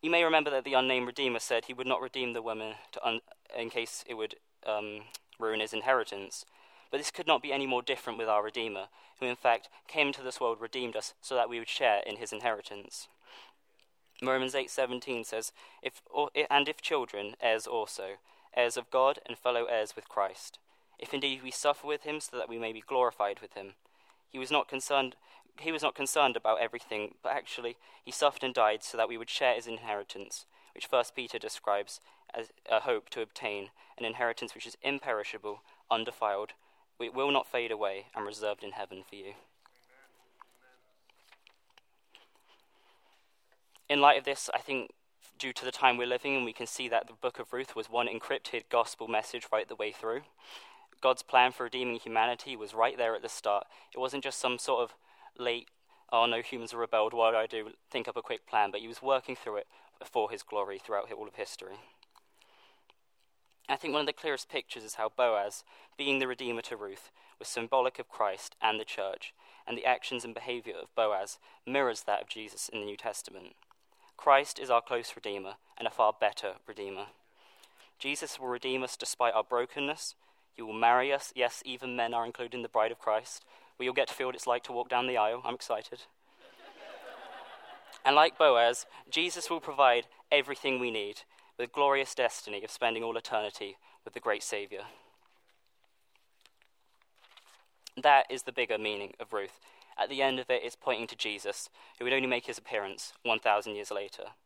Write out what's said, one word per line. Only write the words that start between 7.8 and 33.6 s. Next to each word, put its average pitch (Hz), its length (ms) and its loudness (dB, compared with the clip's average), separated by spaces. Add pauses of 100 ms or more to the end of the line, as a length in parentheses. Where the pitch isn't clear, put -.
different 120 360 -4
with 113 100 -2
our 104 140 6
Redeemer, 107 460 -4 (300)
who 131 80 -4
in 123 80 -2
fact 117 340 2 (200)
came 151 200 2
into 139 140 -6
this 127 160 -8
world, 117 220 0
redeemed 117 340 -6
us, - 260 -6
so - 140 -6
that 117 140 2
we 120 100 -6
would 117 100 -8
share 110 320 4
in 107 160 -6
his 110 160 -10
inheritance. 107 760 -6 (1120)
Romans 131 320 0
eight 135 160 -2
seventeen 123 540 -2
says, - 280 -6 (300)
"If, - 260 -8
or, 147 220 0 (180)
and 143 200 4
if 151 120 -6
children, 113 600 -2
heirs 113 260 2
also, 101 520 -6 (360)
heirs 120 220 2
of 120 140 -6
God 135 360 4
and 117 100 -10
fellow 120 280 0
heirs 113 320 0
with - 120 -14
Christ, - 500 -4 (400)
if - 140 -10
indeed 135 300 -2
we 127 80 -10
suffer 147 360 0
with 147 180 -4
him 151 160 -6
so - 160 -10
that 120 120 -4
we 117 100 -8
may 113 140 -4
be 110 80 -10
glorified 113 600 0
with 107 140 -18
him." 98 200 -14 (560)
He 135 80 -12
was 131 120 -6
not 147 180 2
concerned 135 480 -2 (440)
he 165 120 -4
was 147 100 -2
not 151 120 0
concerned 139 420 2
about 110 240 2
everything, 107 600 -4
but - 100 -2
actually - 440 -6 (280)
he - 60 -14
suffered 143 320 2
and 131 120 -2
died 110 280 4
so - 140 -8
that 113 120 2
we 117 80 -6
would 113 140 -10
share 127 240 4
his 117 120 -4
inheritance, 104 800 -8 (280)
which - 120 -8
First - 280 2
Peter 120 240 -8
describes 104 640 -4 (340)
as 113 160 -8 (200)
a 110 100 4
hope 113 300 -2
to 120 120 -6
obtain, 104 480 -8 (260)